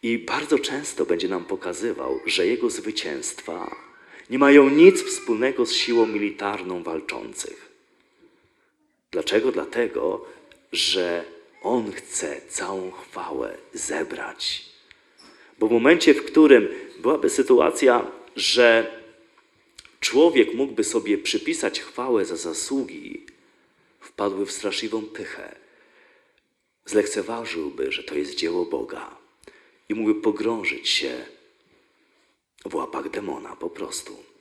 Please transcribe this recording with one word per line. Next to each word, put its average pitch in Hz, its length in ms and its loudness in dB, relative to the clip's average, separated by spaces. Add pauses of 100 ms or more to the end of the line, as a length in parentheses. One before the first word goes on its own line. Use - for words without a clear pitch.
I 117 160 0
bardzo 147 400 0
często - 480 -4
będzie 87 220 -2
nam 90 160 -4
pokazywał, 82 800 -6
że 90 200 0
Jego 120 240 0
zwycięstwa - 1040 -8 (540)
nie 127 80 -2
mają 143 320 10
nic 170 320 8
wspólnego 123 640 -2
z - 60 -4
siłą 117 340 2
militarną 101 760 -6
walczących. - 840 -10 (1400)
Dlaczego? 110 420 0
Dlatego, 95 720 -4 (480)
że 87 520 -2 (380)
On 110 300 -2
chce - 560 -8
całą 92 420 -8
chwałę 67 680 -8 (180)
zebrać. - 920 -8 (920)
Bo 110 100 2
w 110 40 2
momencie, 147 420 6
w - 100 -2
którym 135 440 8 (300)
byłaby 143 320 0
sytuacja, - 800 4 (260)
że 117 640 4 (1000)
człowiek 151 540 4
mógłby 120 300 -2
sobie 104 340 -2
przypisać - 640 -4
chwałę 120 440 -2
za 87 120 -6
zasługi, 82 920 -8 (720)
wpadły 98 460 -4
w - 60 -10
straszliwą 107 500 -4
pychę. - 520 -14 (1300)
Zlekceważyłby, 95 1080 -2
że - 120 -8
to 76 100 -12
jest 73 200 -4
dzieło 85 300 -2
Boga - 520 -8 (720)
i 107 60 -4
mógłby 107 260 0
pogrążyć 107 680 -2
się 62 380 -4 (1400)
w - 100 -12
łapach - 360 -6
demona - 460 -10
po 87 140 -8
prostu. - 540 -12 (160)